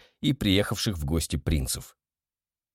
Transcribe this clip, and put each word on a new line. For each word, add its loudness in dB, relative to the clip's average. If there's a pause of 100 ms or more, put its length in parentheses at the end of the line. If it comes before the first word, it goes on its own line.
(200)
и 2
приехавших 2
в -6
гости 0
принцев. -4 (800)